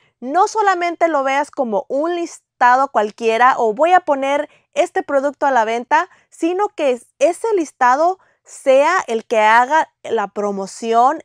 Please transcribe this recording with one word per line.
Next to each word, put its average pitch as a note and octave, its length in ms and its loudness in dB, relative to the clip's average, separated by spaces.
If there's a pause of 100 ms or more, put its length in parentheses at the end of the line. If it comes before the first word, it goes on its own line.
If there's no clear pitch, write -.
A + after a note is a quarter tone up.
(200)
No D#4 280 0
solamente F4 600 -2
lo D4 160 -2
veas C4+ 260 -2
como A3 380 -4
un D4+ 300 -4
listado C4+ 760 -2
cualquiera A3+ 640 0
o A3+ 160 -2
voy D#4 200 2
a F4+ 80 4
poner C#4+ 460 -2 (260)
este E4 280 -2
producto C#4+ 460 -2
a C#4 40 2
la A#3 140 2
venta, B3+ 420 -2 (220)
sino F#4 400 -4
que B3+ 320 -4 (160)
ese E4+ 380 0
listado D#4 640 0 (240)
sea C#4+ 640 0
el A3+ 180 -6
que A3+ 140 -2
haga B3 520 2 (120)
la A3 240 -4
promoción, A3+ 960 -2